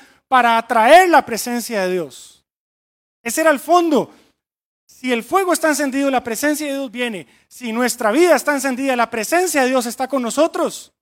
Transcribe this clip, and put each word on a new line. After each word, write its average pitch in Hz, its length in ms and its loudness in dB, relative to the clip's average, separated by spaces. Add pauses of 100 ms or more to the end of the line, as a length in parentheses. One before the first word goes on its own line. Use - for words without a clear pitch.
(260)
para 233 320 2
atraer 254 500 6
la 302 160 4
presencia 233 580 -6
de 185 100 -2
Dios. - 520 -10 (800)
Ese 233 180 -4
era 320 100 4
el 285 100 0
fondo. 311 520 0 (720)
Si - 260 -8
el 233 100 -2
fuego 359 300 -2
está 320 160 -2
encendido, 277 420 -2
la 254 140 -2
presencia 285 420 -4
de 285 60 -6
Dios 277 180 -8
viene. 220 360 -8 (200)
Si 233 260 -10
nuestra 226 380 -2
vida 320 240 4
está 285 180 0
encendida, 269 440 -2
la 233 140 -2
presencia 294 520 -2
de 247 60 2
Dios 254 180 0
está 240 220 -6
con 269 140 -4
nosotros. 294 800 -2